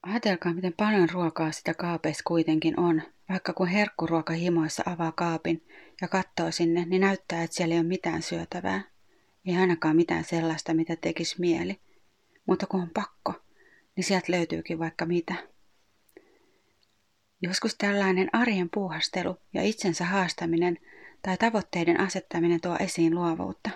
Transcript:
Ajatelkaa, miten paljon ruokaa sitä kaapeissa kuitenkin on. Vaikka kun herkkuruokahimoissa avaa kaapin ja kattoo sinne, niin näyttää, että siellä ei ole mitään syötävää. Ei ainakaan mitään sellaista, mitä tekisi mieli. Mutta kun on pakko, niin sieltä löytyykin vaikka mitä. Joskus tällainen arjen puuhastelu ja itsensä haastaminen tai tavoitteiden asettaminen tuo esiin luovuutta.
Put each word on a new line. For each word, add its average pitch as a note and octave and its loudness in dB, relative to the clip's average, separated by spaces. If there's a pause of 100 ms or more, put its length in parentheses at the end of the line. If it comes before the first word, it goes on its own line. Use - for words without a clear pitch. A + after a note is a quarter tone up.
Ajatelkaa, F#3 -2
miten F3+ -2
paljon G#3 4
ruokaa E3 -2
sitä - -4
kaapeissa E3 -4
kuitenkin D#3+ 2
on. E3+ 4 (300)
Vaikka F#3 -4
kun F3+ 0
herkkuruokahimoissa E3 0
avaa E3 -2
kaapin E3 -2 (340)
ja F#3 -6
kattoo F3+ -2
sinne, E3+ 2
niin F#3 2
näyttää, F#3+ 0
että E3 -6
siellä E3 0
ei E3+ 4
ole E3 2
mitään E3+ -2
syötävää. F3+ -6 (640)
Ei F3+ 2
ainakaan E3 4
mitään E3 4
sellaista, E3 -2
mitä E3 0
tekisi E3 -4
mieli. F3 0 (680)
Mutta F#3 0
kun F#3 -2
on E3+ -6
pakko, - -6 (600)
niin F#3 -2
sieltä F#3 0
löytyykin E3 -2
vaikka E3 -4
mitä. F3 0 (2000)
Joskus F#3+ -2
tällainen G3 2
arjen G#3 2
puuhastelu F3+ -4 (160)
ja G3 0
itsensä G3 0
haastaminen F3 0 (440)
tai F#3 -2
tavoitteiden F#3 2
asettaminen F3 0
tuo F3 -2
esiin E3+ 2
luovuutta. F3 -4